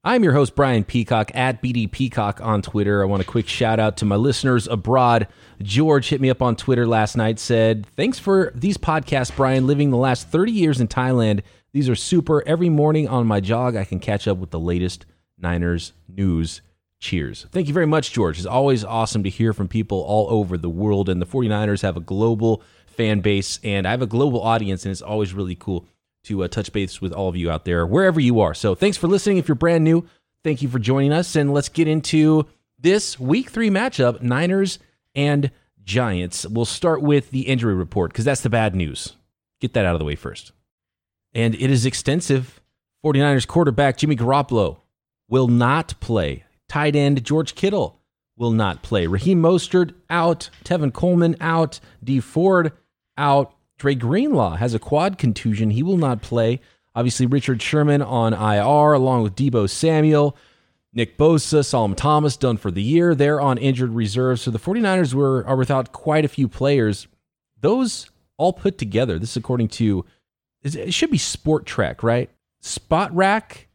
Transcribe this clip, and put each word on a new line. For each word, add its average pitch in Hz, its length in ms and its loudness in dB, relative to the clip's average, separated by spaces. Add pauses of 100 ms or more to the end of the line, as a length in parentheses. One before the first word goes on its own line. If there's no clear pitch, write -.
I'm 233 160 2
your 160 100 4
host, 139 200 4
Brian 127 300 2
Peacock, 110 500 -2
at 127 300 -2
B 127 100 -4
D 117 140 -2
Peacock 110 520 -4
on 107 220 -2
Twitter. 101 400 0
I 98 60 0
want 98 160 -2
a - 20 -2
quick - 220 -2
shout 113 320 0
out 107 180 0
to - 80 -4
my 101 100 2
listeners 123 520 0
abroad. 117 600 2 (360)
George 139 460 2
hit 135 120 0
me 131 80 2
up 127 140 0
on 120 120 0
Twitter 120 300 0
last 110 320 0
night, 110 220 0
said, 113 560 0
"Thanks 254 240 -2
for 196 340 2
these 170 240 -2
podcasts, 143 580 -2
Brian. 131 300 2
Living 143 240 2
the 123 80 2
last 127 300 0
thirty 196 240 0
years 160 280 2
in 117 80 2
Thailand, 120 540 0 (320)
these 135 160 0
are 120 60 2
super. 160 520 0
Every 165 220 0
morning 151 380 2
on 120 180 0
my 104 140 2
jog, 117 360 -2
I 98 80 -2
can 92 160 -6
catch 101 280 -4
up 98 100 0
with 90 140 -10
the 82 80 -6
latest 87 480 -4 (320)
Niners 87 540 -4 (140)
news. 90 540 -2 (380)
Cheers." 71 520 -8
Thank 180 160 -2
you 143 60 -4
very 165 140 2
much, 151 260 0
George. 87 240 0
It's 87 80 -8
always 127 400 0
awesome 110 380 -4
to 95 80 -4
hear 113 220 -2
from 98 140 -4
people 104 340 -4
all 104 280 0
over 101 260 0
the 85 140 -6
world, 98 400 0
and 90 100 -2
the 87 60 -2
forty-niners 107 560 -2
have 92 160 -2
a - 20 -8
global 107 640 0 (240)
fan 107 360 -2
base, 98 420 -2
and 98 240 -2
I - 20 -2
have 127 140 -2
a - 20 -2
global 117 380 0
audience, 107 420 -2
and 98 60 -4
it's 92 100 -10
always 104 320 -4
really 92 220 -6
cool 90 320 -8 (360)
to, 98 200 -4
uh, 87 40 -4
touch - 260 -8
base 98 260 -6
with 92 140 -6
all 98 160 -4
of 87 60 -6
you 82 160 -4
out 78 140 -6
there, 85 200 0
wherever 98 340 2
you 123 200 4
are. 82 160 2
So 101 180 -2
thanks 196 240 0
for 170 100 -2
listening. 196 300 2
If 170 100 0
you're 156 60 0
brand 165 300 2
new, 165 240 2 (360)
thank 143 200 -2
you 143 40 -2
for 127 120 -2
joining 135 340 2
us, 175 220 -2
and 143 180 2
let's 143 160 0
get 160 180 0
into 156 600 2 (320)
this 180 400 0
week 151 320 0
three 226 180 0
matchup, 190 540 0
Niners 180 560 0 (340)
and 143 380 0 (320)
Giants. 95 640 -2
We'll 113 180 -2
start 156 380 -2
with 147 260 2
the 131 120 -4
injury 120 340 0
report, 90 360 -2
'cause 113 140 -4
that's 135 160 0
the - 80 -2
bad 110 240 0
news. 80 440 -6 (440)
Get - 120 -6
that 107 120 0
out 87 80 2
of 82 60 -2
the 78 60 -4
way 73 100 -6
first. - 360 -16 (800)
And 117 220 0
it 131 160 -2
is 127 160 2
extensive. 135 760 -2 (440)
Forty-niners 139 420 2
quarterback 143 520 2
Jimmy 151 180 0
Garoppolo 117 640 0 (520)
will 127 180 2
not 123 520 2
play. 78 440 -2 (240)
Tight 147 280 -2
end 143 280 2
George 151 300 -2
Kittle 190 460 -4 (360)
will 117 140 -2
not 110 320 0
play. 98 240 -2
Raheem 156 380 2
Mostert 175 500 2 (160)
out. 165 400 -2 (140)
Tevin 151 280 -2
Coleman 170 480 2
out. 165 400 -2 (240)
Dee 131 160 0
Ford 170 520 2 (440)
out. 139 360 2 (260)
Dre 139 160 0
Greenlaw 135 600 0
has 117 180 0
a 113 60 -2
quad 175 380 0
contusion. 110 540 0
He 117 120 0
will 185 140 0
not 131 240 0
play. 120 400 0 (340)
Obviously, 123 300 0
Richard 127 360 0
Sherman 147 400 2
on 113 320 0
I 107 240 0
R, 147 360 4
along 131 300 2
with 101 120 -2
Deebo 120 340 0
Samuel. 151 680 2 (560)
Nick 117 240 -4
Bosa, 156 480 4
Solomon 107 320 0
Thomas 151 400 0
done 123 180 0
for 104 160 -6
the 90 100 -4
year. 165 320 2
They're 143 280 2
on 135 160 2
injured 127 340 0
reserve. 120 480 0
So - 100 -4
the 113 100 -4
forty-niners 185 540 0
were, 135 320 0
are 131 120 -2
without 131 340 -2
quite 156 320 -2
a 143 60 -2
few 135 180 -2
players. 123 640 0 (500)
Those 226 500 0 (280)
all - 160 0
put 196 240 -4
together, 107 420 -2
this 110 120 -8
is - 60 -6
according 120 300 -2
to, 101 380 -2 (560)
is, 143 160 -8
it - 160 -6
should 320 180 0
be 226 60 0
Sport - 480 -2
Track, - 360 -4
right? 117 280 0 (320)
Spot - 520 -4
Rack? 196 600 0